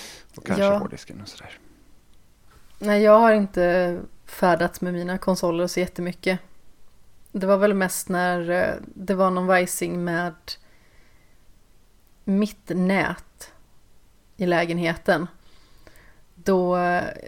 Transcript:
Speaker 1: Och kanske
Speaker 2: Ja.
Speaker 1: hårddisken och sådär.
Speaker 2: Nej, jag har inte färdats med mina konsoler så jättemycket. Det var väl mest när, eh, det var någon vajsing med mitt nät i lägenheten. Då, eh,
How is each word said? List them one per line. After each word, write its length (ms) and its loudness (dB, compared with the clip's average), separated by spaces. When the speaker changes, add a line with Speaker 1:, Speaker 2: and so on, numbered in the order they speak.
Speaker 1:
Och 100 -18
kanske 200 -2
Speaker 2:
Ja. 120 2
Speaker 1:
hårddisken 440 -10
och 60 -16
sådär. 320 -20
Speaker 2:
Nej, 220 2
jag 180 10
har 140 6
inte 680 2
färdats 560 0
med 120 -4
mina 240 -4
konsoler 500 0
så 120 -4
jättemycket. 600 -4
Det 160 -4
var 100 4
väl 160 4
mest 360 -2
när, 400 -2
eh, 240 0
det 300 -6
var 160 2
någon 160 -2
vajsing 560 0
med 300 -4
mitt 460 -2
nät 840 -2
i 80 -2
lägenheten. 840 0
Då, 420 0
eh, 260 0